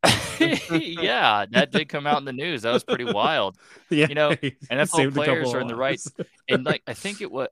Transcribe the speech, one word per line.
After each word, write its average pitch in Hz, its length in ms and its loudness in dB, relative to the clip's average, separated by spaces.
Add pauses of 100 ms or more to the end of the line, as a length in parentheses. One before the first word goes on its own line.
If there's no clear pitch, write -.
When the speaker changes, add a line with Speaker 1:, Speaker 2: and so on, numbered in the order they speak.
Speaker 1:
<laughs> - 360 0
Yeah, 170 1120 2
that 131 200 2
did 156 160 0
come 143 180 -6
out 147 120 4
in 139 80 -4
the 135 80 -8
news. 139 300 -4
That 117 100 2
was 123 100 2
pretty 123 220 -4
wild. 113 520 0 (160)
Speaker 2:
<laughs> - 160 -20
Yeah, 156 200 4
Speaker 1:
You 143 60 -6
know, 151 160 4 (100)
Speaker 2:
he 135 160 -4 (120)
Speaker 1:
N 127 100 0
F 151 140 2
L 165 60 4
Speaker 2:
saved 139 160 2
a 143 60 2
couple 147 140 2
Speaker 1:
players 127 140 -2
Speaker 2:
of 120 60 -2
Speaker 1:
are 127 60 0
in 123 60 -4
the 117 80 -6
right 131 160 -2
Speaker 2:
lives. 135 200 -8 (180)
<laughs> - 200 -18
Speaker 1:
and, 131 160 0
like, 151 220 -2
I 127 60 -8
think 202 280 -8
it 202 100 -8
wa-, 131 200 -4